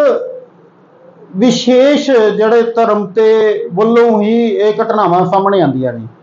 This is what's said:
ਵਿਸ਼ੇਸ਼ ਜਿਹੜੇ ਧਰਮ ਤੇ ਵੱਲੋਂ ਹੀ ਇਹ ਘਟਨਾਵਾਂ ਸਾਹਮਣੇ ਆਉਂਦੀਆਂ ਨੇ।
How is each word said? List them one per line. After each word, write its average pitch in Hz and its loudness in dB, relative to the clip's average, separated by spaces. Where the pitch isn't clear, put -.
ਵਿਸ਼ੇਸ਼ 254 2
ਜਿਹੜੇ 220 2
ਧਰਮ 226 -2
ਤੇ 214 0
ਵੱਲੋਂ 226 2
ਹੀ 233 0
ਇਹ 208 0
ਘਟਨਾਵਾਂ 190 0
ਸਾਹਮਣੇ 196 0
ਆਉਂਦੀਆਂ 131 -2
ਨੇ। 113 -12